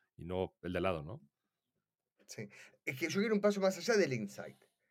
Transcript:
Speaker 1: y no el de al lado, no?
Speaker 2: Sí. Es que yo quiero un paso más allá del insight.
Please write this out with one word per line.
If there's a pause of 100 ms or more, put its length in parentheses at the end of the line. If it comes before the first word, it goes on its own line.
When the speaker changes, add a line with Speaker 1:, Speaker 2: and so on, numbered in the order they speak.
(160)
Speaker 1:
y
no
el
de
al
lado,
no? (1040)
Speaker 2:
Sí. (360)
Es
que
yo
quiero
un
paso
más
allá
del
insight. (280)